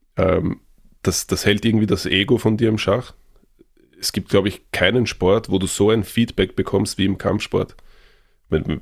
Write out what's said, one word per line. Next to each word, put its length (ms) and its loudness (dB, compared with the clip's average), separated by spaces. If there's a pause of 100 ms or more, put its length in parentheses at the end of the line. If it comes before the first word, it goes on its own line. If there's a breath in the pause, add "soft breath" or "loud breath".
(160)
ähm, 460 0 (400)
das, 260 -2
das 180 -4
hält 200 2
irgendwie 220 2
das 180 -2
Ego 320 2
von 180 0
dir 140 0
im 80 0
Schach. 360 -2 (880)
Es 140 -6
gibt, 160 -6
glaub 160 4
ich, 260 -6
keinen 360 2
Sport, 420 0
wo 100 2
du 80 0
so 220 0
ein 160 2
Feedback 500 -2
bekommst 420 -2
wie 80 0
im 120 0
Kampfsport. 580 -4 (760 soft breath)
Wenn, 320 -2